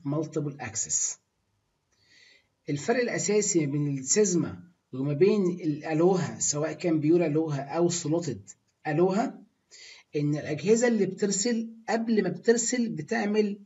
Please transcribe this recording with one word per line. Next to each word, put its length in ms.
مالتيبل 560
أكسس، 580
الفرق 320
الأساسي 640
بين 320
السيزما 640
وما 200
بين 320
الألوها 960
سواء 340
كان 280
بيور 260
ألوها 340
أو 280
سلوتد 600
ألوها 560
إن 200
الأجهزة 520
اللي 180
بترسل 640
قبل 340
ما 60
بترسل 600
بتعمل 760